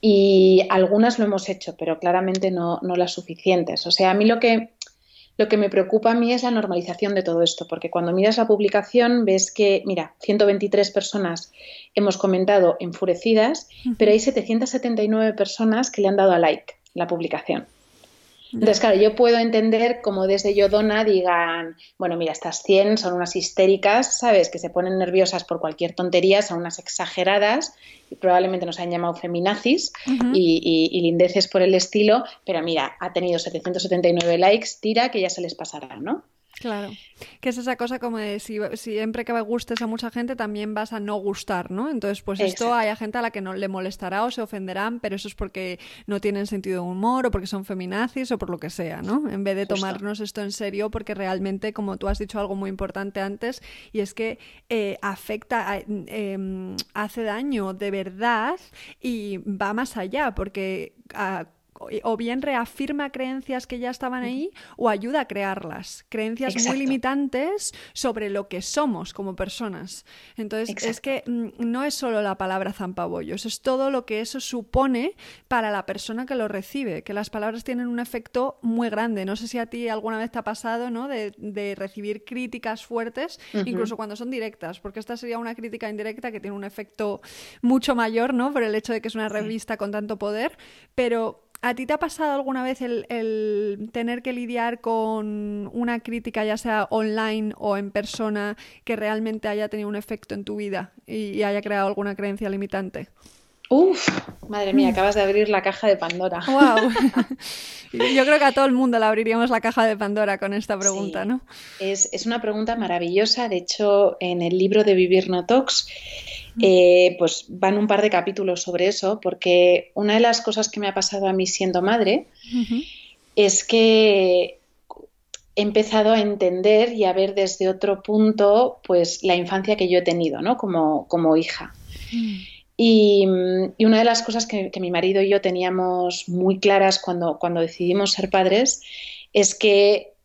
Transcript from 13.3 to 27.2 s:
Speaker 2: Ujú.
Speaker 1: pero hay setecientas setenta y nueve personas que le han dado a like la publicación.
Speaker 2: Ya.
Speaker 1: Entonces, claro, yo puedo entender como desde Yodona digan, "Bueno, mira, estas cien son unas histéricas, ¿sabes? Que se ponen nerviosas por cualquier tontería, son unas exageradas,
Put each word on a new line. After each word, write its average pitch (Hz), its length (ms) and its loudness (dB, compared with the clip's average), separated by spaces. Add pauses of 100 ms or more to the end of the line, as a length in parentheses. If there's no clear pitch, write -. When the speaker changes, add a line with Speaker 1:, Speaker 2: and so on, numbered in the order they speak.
Speaker 2:
Ujú. 240 100 -2
Speaker 1:
pero 208 160 6
hay 220 80 6
setecientas 226 500 0
setenta 233 320 -2
y 214 60 2
nueve 220 240 2
personas 220 580 0
que 208 120 -2
le 196 60 4
han 202 80 2
dado 190 160 6
a 170 60 6
like 160 360 2 (180)
la 170 140 -2
publicación. - 580 -4 (880)
Speaker 2:
Ya. 226 60 -8
Speaker 1:
Entonces, 214 220 4
claro, 202 200 6
yo 214 160 6
puedo 233 220 6
entender 226 600 2
como 196 280 0
desde 196 260 2
Yodona 208 480 4
digan, 170 720 2 (240)
"Bueno, 175 180 -2
mira, 165 140 -2
estas - 320 -8
cien 202 360 4
son 185 160 -2
unas 175 200 -4
histéricas, 196 840 2
¿sabes? 202 300 4
Que - 120 -10
se 175 100 -8
ponen 185 260 0
nerviosas 185 460 2
por 165 160 -4
cualquier 165 340 -4
tontería, 180 480 4
son 180 180 -2
unas 170 200 -8
exageradas, 202 960 0 (380)